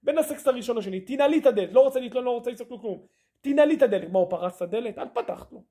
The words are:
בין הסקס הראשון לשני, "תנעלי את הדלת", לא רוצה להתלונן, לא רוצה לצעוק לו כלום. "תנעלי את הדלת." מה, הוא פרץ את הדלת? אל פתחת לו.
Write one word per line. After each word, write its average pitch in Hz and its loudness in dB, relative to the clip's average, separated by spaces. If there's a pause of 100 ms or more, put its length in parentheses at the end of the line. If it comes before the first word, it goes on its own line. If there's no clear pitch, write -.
בין 302 0
הסקס 294 -2
הראשון 240 -2
לשני, 190 -8
"תנעלי 285 0
את 302 -2
הדלת", 196 4
לא 254 8
רוצה 269 4
להתלונן, 254 -6
לא 247 -2
רוצה 240 -4
לצעוק 226 -14
לו 233 -16
כלום. 196 -10 (360)
"תנעלי 294 4
את 311 2
הדלת." 202 0
מה, 185 2
הוא 180 2
פרץ 180 -6
את - -10
הדלת? 208 -6
אל - -10
פתחת - -8
לו. 220 -20